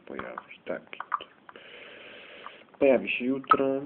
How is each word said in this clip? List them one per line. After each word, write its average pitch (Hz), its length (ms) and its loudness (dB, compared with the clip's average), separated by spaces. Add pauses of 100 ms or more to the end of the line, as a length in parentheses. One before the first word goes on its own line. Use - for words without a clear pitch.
pojawi, - 600 -10
tak, - 160 -4
jutro. - 460 -8 (1500)
Pojawi 117 300 6
się - 160 -2
jutro. 135 400 4 (200)